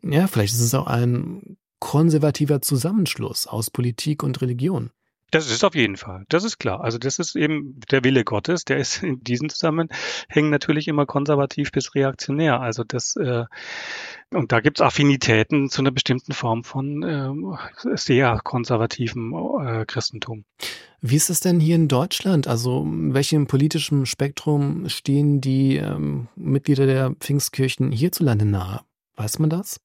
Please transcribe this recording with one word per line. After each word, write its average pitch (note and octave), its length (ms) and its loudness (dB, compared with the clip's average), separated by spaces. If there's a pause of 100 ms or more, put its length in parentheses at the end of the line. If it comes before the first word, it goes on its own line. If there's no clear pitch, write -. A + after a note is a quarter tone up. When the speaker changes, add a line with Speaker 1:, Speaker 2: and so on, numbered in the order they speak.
Speaker 1:
Ja, F3 240 2
vielleicht G#2+ 260 2
ist A#2 60 2
es A#2 140 2
auch C3 120 0
ein B2 680 -2 (240)
konservativer D3+ 800 2
Zusammenschluss D3+ 840 -2
aus A2+ 220 -4
Politik B2+ 520 -2
und C3+ 180 -4
Religion. B2 520 -2 (380)
Speaker 2:
Das D3+ 200 0
ist A2+ 120 0
auf G3 120 4
jeden G#2+ 240 0
Fall, F#2+ 320 -12
das E3+ 120 4
ist A3 160 -6
klar. G2 220 -2
Also A#2 160 -4
das B2+ 220 -4
ist - 180 -4
eben D3 420 -2 (120)
der C3+ 120 4
Wille C3 220 4
Gottes, A#2 400 -2
der C3+ 140 0
ist - 240 -4
in C3 200 -4
diesen A#2+ 280 -2
Zusammenhängen - 960 -2
natürlich D3+ 400 0
immer D3 160 2
konservativ C#3+ 680 0
bis - 240 -4
reaktionär. C#3 680 0
Also A#2 200 -4
das, A#2 340 -6
äh, B2 280 -2 (840)
und C#3+ 220 0
da A#2 80 4
gibt's D3 200 0
Affinitäten C#3 880 4
zu - 140 -2
einer C3+ 80 4
bestimmten C3 420 -2
Form A#2 320 -2
von, C#3+ 420 -6
ähm, D3+ 520 -6 (360)
sehr A#2+ 480 2
konservativem, A#2 920 -4 (260)
äh, A2+ 240 -4
Christentum. A2+ 640 -8 (560)
Speaker 1:
Wie B2 140 2
ist - 120 2
es E3+ 120 -2
denn F3 200 4
hier E3 160 4
in D#3+ 120 4
Deutschland? D3 600 2
Also, B2+ 400 0
welchem D3+ 580 2
politischen C#3+ 600 2
Spektrum C#3+ 840 -2
stehen C#3+ 540 2
die, C3+ 340 2
ähm, C#3+ 600 -4
Mitglieder C#3 500 2
der C3 240 2 (100)
Pfingstkirchen C3 720 -2
hierzulande A#2+ 540 2
nahe? G2 340 -2 (360)
Weiß G#2+ 220 -6
man D#3 120 2
das? F3 340 -6